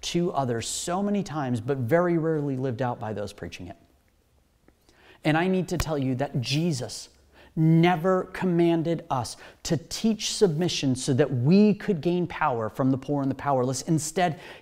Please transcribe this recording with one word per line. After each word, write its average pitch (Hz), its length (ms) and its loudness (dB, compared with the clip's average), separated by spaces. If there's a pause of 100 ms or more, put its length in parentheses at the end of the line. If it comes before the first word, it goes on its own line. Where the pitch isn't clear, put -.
to 175 280 -2
others 120 360 -2
so 180 360 -4
many 202 180 0
times, 131 400 -4
but 135 160 -2
very 165 400 2
rarely 151 400 0
lived 127 240 -4
out 123 180 -4
by 110 140 -6
those 101 180 -6
preaching 87 360 -12
it. 87 80 -14 (1500)
And 156 140 2
I 175 100 2
need 185 200 0
to 175 100 -4
tell 156 220 -2
you 131 160 0
that 139 260 -2
Jesus 131 680 -2 (460)
never 165 680 4 (100)
commanded 170 800 2
us 127 240 -4 (260)
to - 140 -2
teach - 580 -2
submission 156 640 2
so - 180 -2
that 139 180 2
we 180 420 6
could 202 280 -2
gain 175 240 0
power 123 440 -2
from 131 200 0
the 131 80 2
poor 143 240 -2
and 135 80 -2
the 127 60 -4
powerless. 131 480 -2
Instead, 165 560 0 (220)